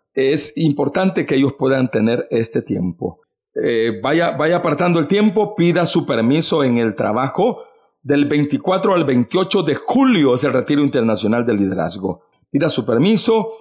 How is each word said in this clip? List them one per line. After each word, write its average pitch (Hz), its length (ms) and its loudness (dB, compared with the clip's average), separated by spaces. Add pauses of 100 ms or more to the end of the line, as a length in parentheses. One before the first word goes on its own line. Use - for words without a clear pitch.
(140)
Es 143 420 0
importante 160 720 0
que 139 120 0
ellos 135 200 2
puedan 131 320 0
tener 117 400 0
este 117 320 -2
tiempo. - 600 -6 (320)
Eh, 113 480 -2
vaya, 151 360 0
vaya 160 200 0
apartando 170 420 0
el 147 80 0
tiempo, 208 480 0
pida 170 300 2
su 165 200 0
permiso 139 580 0
en 120 140 2
el 113 180 0
trabajo. 127 680 -2 (380)
Del 143 240 0
veinticuatro 151 680 0
al 175 100 2
veintiocho 156 600 0
de 147 120 0
julio 208 600 2
es 123 80 -2
el 135 100 0
Retiro 143 300 0
Internacional 113 640 0
de 113 100 0
Liderazgo. 92 680 -4 (280)
Pida 151 200 0
su 123 160 -4
permiso 196 760 0